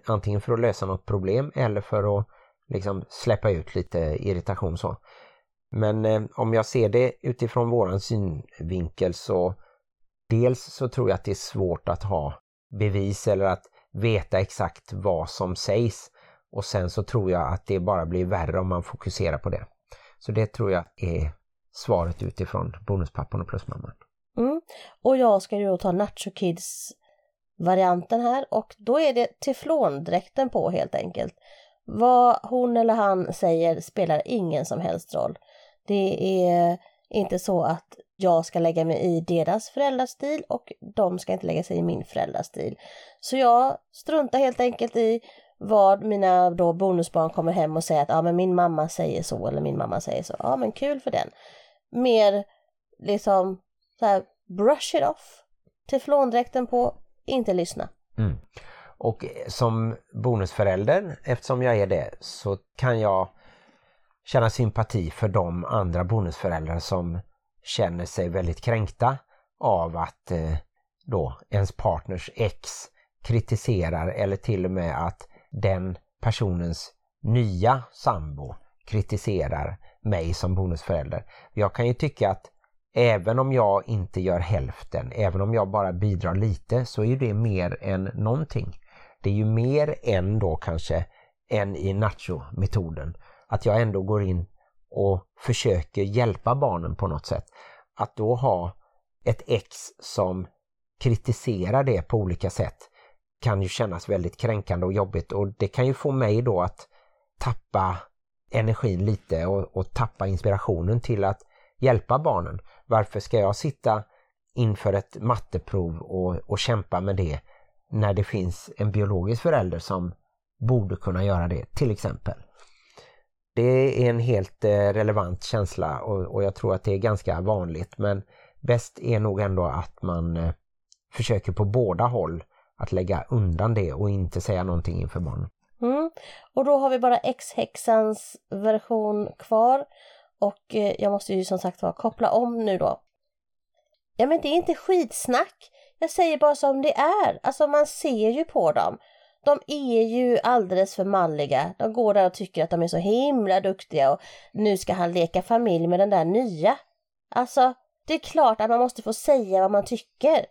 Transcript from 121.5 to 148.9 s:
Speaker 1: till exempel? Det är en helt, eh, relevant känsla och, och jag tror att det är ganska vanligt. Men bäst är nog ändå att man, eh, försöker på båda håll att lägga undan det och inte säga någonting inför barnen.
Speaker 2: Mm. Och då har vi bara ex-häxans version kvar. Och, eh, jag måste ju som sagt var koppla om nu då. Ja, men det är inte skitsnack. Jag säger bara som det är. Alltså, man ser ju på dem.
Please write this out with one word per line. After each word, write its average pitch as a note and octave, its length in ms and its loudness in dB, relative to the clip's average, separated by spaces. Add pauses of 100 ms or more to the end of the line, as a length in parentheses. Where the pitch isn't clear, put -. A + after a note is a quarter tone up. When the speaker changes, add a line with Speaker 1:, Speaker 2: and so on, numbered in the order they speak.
Speaker 1:
till C3 160 0
exempel? - 440 -6 (1200)
Det B2+ 520 4
är A#2+ 40 4
en A#2 80 2
helt, A#2 460 0
eh, G#2+ 60 6
relevant G2+ 760 2
känsla F#2+ 560 -2
och, G2 340 -4
och G2 80 0
jag G2 120 0
tror G2 200 0
att F#2 100 -4
det G#2 80 0
är G2 60 2
ganska G2 420 0
vanligt. F2+ 580 -2
Men G2 240 0 (380)
bäst A#2+ 380 0
är A#2 220 0
nog G#2 200 0
ändå F#2+ 240 0
att D#2+ 380 -6
man, E2+ 340 -2
eh, E2 140 -2 (600)
försöker A2 400 -2
på G#2 120 0
båda G2+ 400 0
håll F2 400 -2 (320)
att - 160 -6
lägga F#2 380 0
undan G#2 440 2
det F#2+ 180 0
och G2+ 180 -2
inte F#2+ 300 -2
säga F2+ 240 -2
någonting F2 360 -2
inför F2 200 -4
barnen. F2 280 -6 (340)
Speaker 2:
Mm. C#4+ 280 0 (440)
Och C4 100 2
då C#4+ 120 4
har C4+ 140 4
vi B3+ 80 2
bara A#3+ 180 4
ex-häxans - 1200 0 (140)
version G#3+ 800 0 (100)
kvar. B3 460 4 (560)
Och, - 340 -2
eh, G#3 240 2
jag G3+ 140 2
måste G3+ 220 -2
ju F#3+ 100 0
som F#3 140 -2
sagt F#3 240 -6
var F3 100 0
koppla - 380 0
om A#3 340 0
nu G3 140 0
då. - 220 -2 (1160)
Ja, A#3 100 4
men D#4 140 2
det D4+ 80 -4
är D4 80 2
inte F4 180 0
skitsnack. - 960 -2 (280)
Jag D#4+ 120 -2
säger E4 280 2
bara D4 160 6
som C#4 280 2
det D4 140 2
är. F4 460 2
Alltså, C#4+ 240 0
man D4 200 4
ser A3+ 440 0
ju C#4+ 140 0
på F3 280 2
dem. F2+ 260 0 (460)